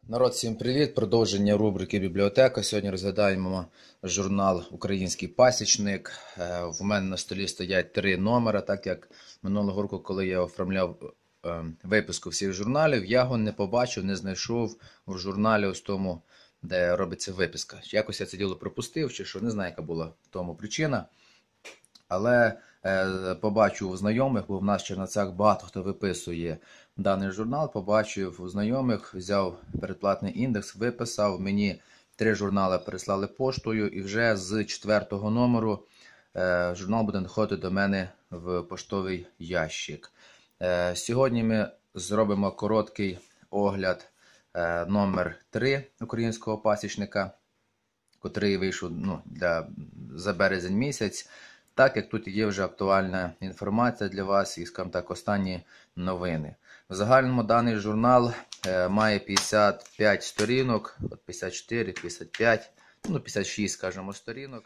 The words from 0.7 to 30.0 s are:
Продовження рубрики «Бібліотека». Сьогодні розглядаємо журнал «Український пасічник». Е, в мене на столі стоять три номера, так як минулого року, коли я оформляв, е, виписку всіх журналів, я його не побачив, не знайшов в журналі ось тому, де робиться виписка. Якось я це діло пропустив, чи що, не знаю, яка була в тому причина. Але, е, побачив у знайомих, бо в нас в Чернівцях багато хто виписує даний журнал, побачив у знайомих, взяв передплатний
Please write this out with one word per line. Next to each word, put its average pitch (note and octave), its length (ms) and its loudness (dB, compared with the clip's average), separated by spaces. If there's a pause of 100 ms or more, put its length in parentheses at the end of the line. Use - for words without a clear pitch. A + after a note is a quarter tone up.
Продовження G#2 600 4
рубрики G2+ 420 2
«Бібліотека». G2+ 640 4
Сьогодні G2+ 280 0
розглядаємо F#2 720 0 (380)
журнал F#2+ 680 2
«Український F#2+ 560 -4
пасічник». G#2 840 2 (260)
Е, F2 280 -4
в E2 180 -8
мене G2+ 260 2
на F#2 80 -4
столі F#2+ 300 -6
стоять F#2 460 -2
три F#2+ 240 2
номера, G#2+ 440 2
так G2 260 -4
як F2+ 220 -6 (340)
минулого G2+ 380 -2
року, G2+ 180 -4
коли F#2+ 280 -4
я F#2 120 0
оформляв, F2+ 760 -2 (320)
е, E2+ 200 -6 (180)
виписку F#2+ 460 0
всіх G2 240 -2
журналів, B2 520 2
я A2+ 140 2
його B2+ 180 2
не G#2+ 140 0
побачив, G#2 540 -2
не G2 100 -2
знайшов G#2+ 600 -4 (300)
в F#2+ 100 -8
журналі G2+ 480 2
ось F#2 160 -4
тому, F#2+ 400 -4 (400)
де F2 340 2
робиться F#2 380 -4
виписка. - 500 -4
Якось G#2+ 360 -2
я G2+ 60 -4
це F#2 120 -12
діло F#2+ 180 -2
пропустив, A#2+ 580 -6
чи G2 120 -10
що, - 160 -10
не A#2 100 -2
знаю, G2+ 180 -2
яка E2+ 120 -12
була D#2+ 240 -4
в - 240 -18
тому F2 260 -8
причина. A#2+ 500 -4 (1000)
Але, A2+ 460 4 (320)
е, F#2+ 500 0
побачив G2+ 560 2
у F#2 60 -6
знайомих, A2 500 0
бо G2 120 -2
в F#2+ 40 -4
нас G2 200 2
в - 20 -10
Чернівцях F#2+ 460 -2
багато G2 340 4
хто - 180 -8
виписує F2 760 -4 (400)
даний G2 340 2
журнал, A#2+ 400 -2
побачив G2+ 680 0
у F2+ 80 -8
знайомих, A2 640 -2
взяв F#2 440 -2 (240)
передплатний F#2+ 580 -2